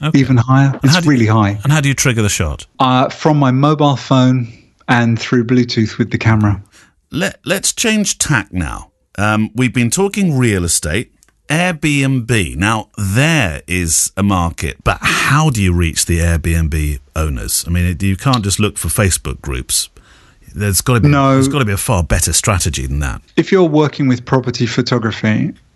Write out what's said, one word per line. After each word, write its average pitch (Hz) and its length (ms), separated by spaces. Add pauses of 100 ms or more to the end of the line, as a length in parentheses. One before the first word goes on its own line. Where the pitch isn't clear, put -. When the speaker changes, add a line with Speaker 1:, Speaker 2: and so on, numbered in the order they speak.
Speaker 1:
okay. 147 180
Speaker 2:
even 131 180
higher. 131 320
Speaker 1:
And 135 160
Speaker 2:
It's 139 100
Speaker 1:
how 180 60
do 170 60
you, 151 40
Speaker 2:
really 120 160
high. 107 380
Speaker 1:
and 135 80
how 156 80
do 139 80
you 135 60
trigger 117 280
the 101 60
shot? 78 380 (120)
Speaker 2:
Uh, 127 300
from 151 280
my 139 140
mobile 143 460
phone 127 500 (400)
and 117 320
through 123 260
Bluetooth 120 540
with 117 140
the 117 60
camera. 107 440 (480)
Speaker 1:
Let, 180 340
let's - 280
change 214 460
tack - 340
now. 67 400 (240)
Um, 107 400
we've 123 180
been 120 160
talking 196 480
real 107 240
estate. 85 500 (360)
Airbnb. 135 1080
Now, 107 420
there 101 680
is 87 520
a 95 40
market, 85 640
but 104 160
how - 480
do 113 140
you 90 100
reach 85 320
the 85 140
Airbnb 82 840 (160)
owners? 71 500
I 85 40
mean, 87 160
it, 90 160
you 98 160
can't 123 260
just 98 160
look 104 160
for - 120
Facebook 85 520
groups. - 480 (680)
There's 98 280
gotta 123 180
be, 147 80
Speaker 2:
No. 139 240
Speaker 1:
there's 135 160
gotta 139 160
be 104 80
a 98 60
far 95 240
better 85 320
strategy 82 500
than 67 140
that. 69 240 (140)
Speaker 2:
If 160 140
you're 190 140
working 151 440
with 123 180
property 123 400
photography, 113 880 (220)